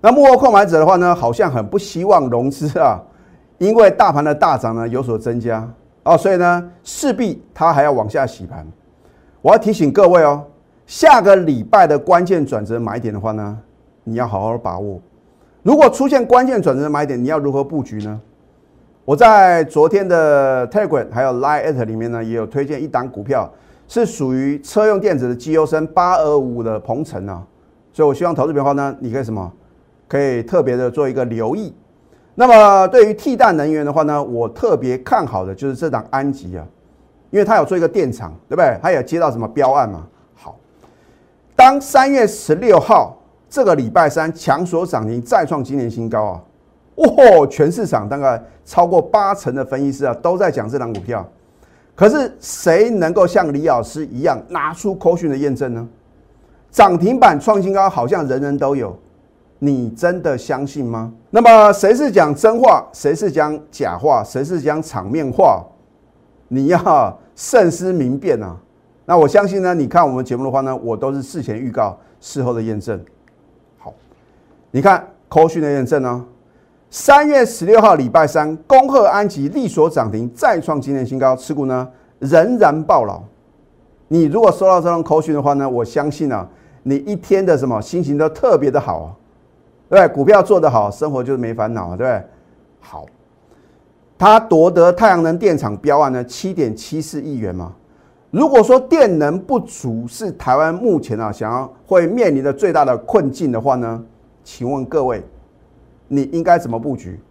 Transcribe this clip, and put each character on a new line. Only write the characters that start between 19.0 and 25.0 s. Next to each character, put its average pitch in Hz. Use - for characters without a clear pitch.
我 143
在 190
昨 151
天 196
的 139
Telegram 156
还 120
有 131
Line 139
at 135
里 110
面 113
呢， 117
也 113
有 110
推 139
荐 139
一 156
档 127
股 101
票， 113
是 233
属 131
于 139
车 214
用 208
电 180